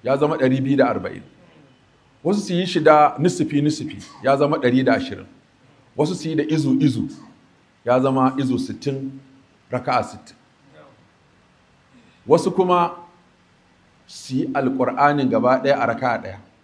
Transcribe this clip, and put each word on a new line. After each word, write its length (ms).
Ya 140
zama 200
ɗari 260
biyu 140
da 120
arba'in. 340
Wasu 180
su 120
yi 120
shi 140
da 400
nisufi-nisufi, 840
ya 140
zama 200
ɗari 280
da 80
ashirin. 320
Wasu 180
su 140
yi 60
da 80
izu-izu, 680
ya 140
zama 380
izu 220
sittin, 600
raka'a 320
sittin. 320
Wasu 240
kuma 400
su 300
yi 180
Alƙur'anin 760
gaba 340
ɗaya 180
a 60
raka'a 340
ɗaya. 160